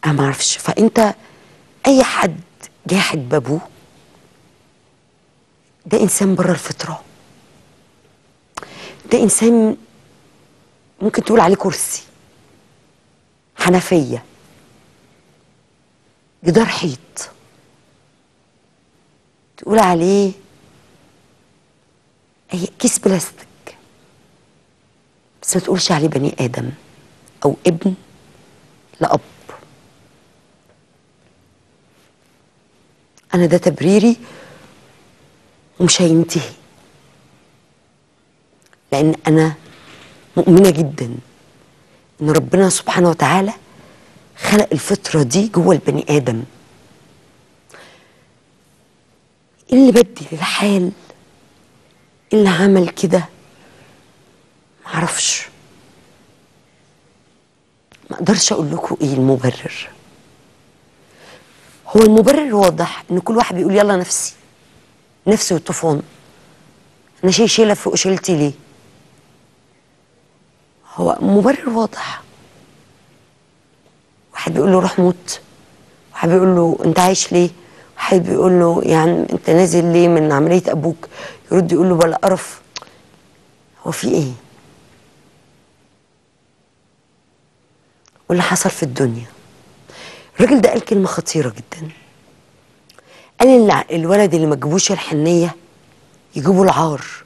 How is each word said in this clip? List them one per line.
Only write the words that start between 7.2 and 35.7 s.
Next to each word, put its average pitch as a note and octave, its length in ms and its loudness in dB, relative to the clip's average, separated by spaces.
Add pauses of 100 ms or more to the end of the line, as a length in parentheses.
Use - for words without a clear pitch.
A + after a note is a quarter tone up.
ده A#3 80 2
إنسان A3 580 2 (1200)
ممكن G#3+ 220 -4
تقول A3 160 2
عليه F#3 160 4
كرسي، - 480 -8 (1500)
حنفية، E3+ 680 0 (2250)
جدار F3 220 2
حيط، - 640 -10 (2250)
تقول A3 220 0
عليه F#3+ 520 2 (2250)
أي F3+ 140 -6 (120)
كيس - 200 -2
بلاستيك، - 800 -6 (1700)
بس - 120 -6
ما F#3 60 0
تقولش F#3 300 -2
عليه D#3 160 0
بني C#3+ 320 -4
آدم B2 320 -6 (720)
أو C#3+ 100 0 (120)
ابن F3+ 260 -2 (1080)
لأب. D#3 180 0 (4000)
أنا F3+ 120 2
ده E3 120 2
تبريري F#3+ 600 2 (1600)